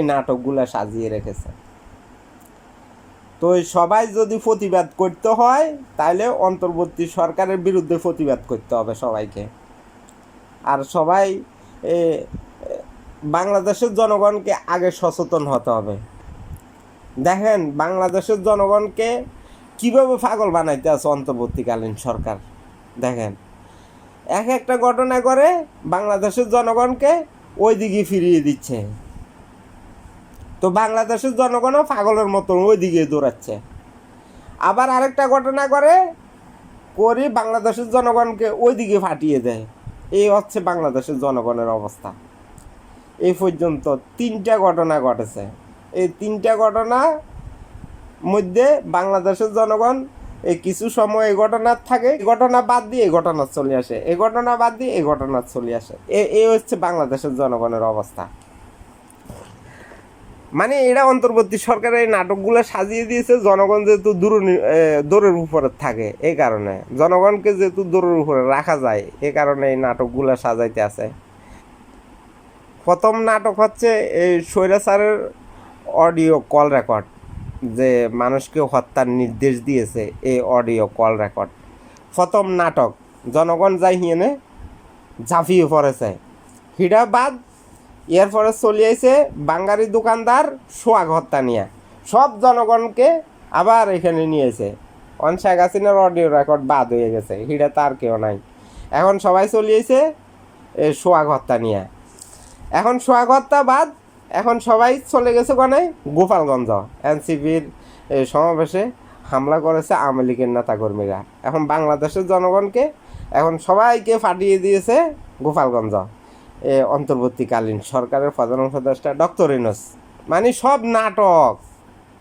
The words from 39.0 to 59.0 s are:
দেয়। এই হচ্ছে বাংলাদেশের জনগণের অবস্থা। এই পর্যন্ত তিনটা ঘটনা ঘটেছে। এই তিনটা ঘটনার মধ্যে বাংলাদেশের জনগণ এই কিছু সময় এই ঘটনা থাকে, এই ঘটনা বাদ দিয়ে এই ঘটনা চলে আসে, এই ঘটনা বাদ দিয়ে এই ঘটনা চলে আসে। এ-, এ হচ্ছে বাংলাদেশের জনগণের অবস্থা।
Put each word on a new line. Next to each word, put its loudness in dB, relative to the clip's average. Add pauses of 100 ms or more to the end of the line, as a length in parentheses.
দেয়। -4 (480)
এই 2
হচ্ছে 0
বাংলাদেশের -4
জনগণের -2
অবস্থা। -8 (1120)
এই 0
পর্যন্ত -4 (320)
তিনটা -4
ঘটনা 0
ঘটেছে। -4 (500)
এই -2 (120)
তিনটা -2
ঘটনার 0 (1120)
মধ্যে 0 (200)
বাংলাদেশের 0
জনগণ 2 (480)
এই 0
কিছু -6
সময় 0
এই 2
ঘটনা 2
থাকে, -2
এই 0
ঘটনা 4
বাদ 0
দিয়ে -2
এই 4
ঘটনা 0
চলে -2
আসে, -4
এই -2
ঘটনা 0
বাদ 0
দিয়ে -6
এই -2
ঘটনা -2 (120)
চলে -6
আসে। -10 (140)
এ-, 0
এ 4
হচ্ছে 0
বাংলাদেশের -4
জনগণের -2
অবস্থা। -4 (2250)